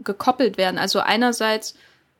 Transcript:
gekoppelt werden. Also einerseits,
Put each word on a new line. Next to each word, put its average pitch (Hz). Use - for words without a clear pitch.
gekoppelt 233
werden. 185
Also 196
einerseits, 220